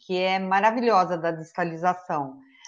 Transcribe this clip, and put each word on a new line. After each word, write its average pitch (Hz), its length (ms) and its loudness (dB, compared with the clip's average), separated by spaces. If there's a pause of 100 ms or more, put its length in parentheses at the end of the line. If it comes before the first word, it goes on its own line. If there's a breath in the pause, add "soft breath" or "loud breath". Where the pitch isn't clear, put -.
que 185 120 -4
é 190 240 0
maravilhosa, 196 760 2
da 165 140 -2
distalização. 165 1040 -4 (320 soft breath)